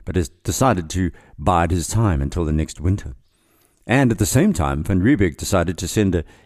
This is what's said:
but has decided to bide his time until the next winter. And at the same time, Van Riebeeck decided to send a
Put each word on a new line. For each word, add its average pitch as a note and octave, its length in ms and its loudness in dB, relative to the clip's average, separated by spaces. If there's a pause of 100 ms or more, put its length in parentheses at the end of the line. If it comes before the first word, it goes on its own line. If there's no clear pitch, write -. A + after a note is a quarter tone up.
but - 120 -6
has E2+ 120 0
decided F#2+ 600 -2
to F#2 200 -2 (280)
bide E2+ 340 2
his F2 160 -2
time G2+ 340 0
until C#2 220 -4
the D2+ 80 -2
next D#2 280 -4
winter. F2 360 -4 (720)
And B2 260 2
at A2 60 -2
the G#2+ 80 2
same F3+ 260 2
time, C#2+ 300 -2
Van F#2 200 0
Riebeeck G2 340 2
decided F2 420 -2
to F2 100 -6
send G2 260 2
a E2 100 -2 (220)